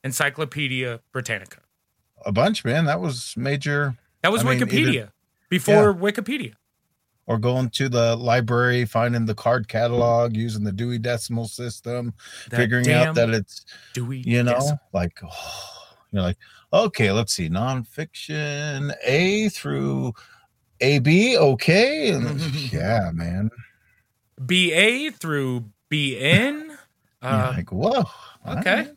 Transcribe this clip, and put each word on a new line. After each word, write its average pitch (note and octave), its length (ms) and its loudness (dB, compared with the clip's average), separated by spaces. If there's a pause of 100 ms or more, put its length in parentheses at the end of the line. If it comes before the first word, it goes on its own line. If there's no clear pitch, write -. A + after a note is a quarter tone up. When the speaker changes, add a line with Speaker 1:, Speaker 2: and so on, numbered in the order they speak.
Speaker 1:
Encyclopedia C3 960 -4 (120)
Britannica? A2 460 -8 (680)
Speaker 2:
A G#2 80 -2
bunch, E3+ 320 2
man. D3 220 0
That D#3+ 140 0
was C#3 360 -6
major. C#3+ 600 -2 (260)
Speaker 1:
That F#3 100 2
was A#3 120 2
Speaker 2:
I B3 60 2
mean, B3 100 2
Speaker 1:
Wikipedia A3+ 340 2
Speaker 2:
either A2 180 -6 (360)
Speaker 1:
before G#3 440 6
Speaker 2:
Yeah. F#3 180 0
Speaker 1:
Wikipedia. A3 440 -6 (720)
Speaker 2:
Or A#2 120 -2
going B2 320 0
to C3+ 180 -2
the A#2 280 2
library, B2 720 2
finding A#2+ 400 0
the G#2+ 80 -4
card A#2+ 340 0
catalog, A#2 680 0
using G#2+ 280 -4
the G#2 80 -2
Dewey A#2+ 260 -4
Decimal A#2 480 -4
System, A#2+ 680 -8 (360)
Speaker 1:
That A#2+ 80 -4
Speaker 2:
figuring B2 340 2
out B2 240 4
Speaker 1:
damn - 0 -
Speaker 2:
that A#2 160 4
it's, - 340 -4 (280)
Speaker 1:
Dewey B2 340 -6
Speaker 2:
you A#2+ 160 2
know, A#2+ 120 2
Speaker 1:
Decimal. C#3+ 260 0 (120)
Speaker 2:
like, F2 280 -2
<sighs> F2+ 40 -16
oh, - 720 -16 (180)
you're G2 100 0
like, F2+ 160 -2 (340)
"Okay, E3 400 2
let's A2 200 0
see, E2 160 -4
nonfiction, C#3+ 1400 -6 (120)
A F#3+ 460 2
through C#3 600 -2 (680)
A C#3 180 4
B, F#3+ 400 6
okay." G#3 720 4
And C#3+ 300 -2
Speaker 1:
<laughs> C#3 320 -6
Speaker 2:
yeah, F2+ 420 0
man. F2+ 360 -2 (920)
Speaker 1:
B F3 280 2
A A#3+ 380 2
through C3 600 -4 (180)
B C#3 300 -2
N. C#4 580 0 (220)
Speaker 2:
<laughs> - 240 -20
You're C3 100 -6
Speaker 1:
Uh, B2+ 240 2
Speaker 2:
like, - 140 -6
"Whoa. G3 340 0 (400)
All - 140 -6
Speaker 1:
okay. F#3 160 2
Speaker 2:
right. C#4+ 220 -2